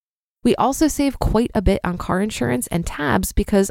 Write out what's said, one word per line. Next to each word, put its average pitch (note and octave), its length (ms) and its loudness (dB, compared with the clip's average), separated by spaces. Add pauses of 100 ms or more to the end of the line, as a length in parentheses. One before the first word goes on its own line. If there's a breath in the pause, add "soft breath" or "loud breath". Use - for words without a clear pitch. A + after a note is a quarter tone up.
(440)
We A#3+ 120 4
also C4+ 300 0
save C#4 320 0
quite - 360 0
a G#3+ 80 0
bit F#3+ 200 2
on F3+ 160 -4
car - 220 -2
insurance A#3+ 480 -2
and E3+ 180 -2
tabs G#3 460 0
because G3 380 2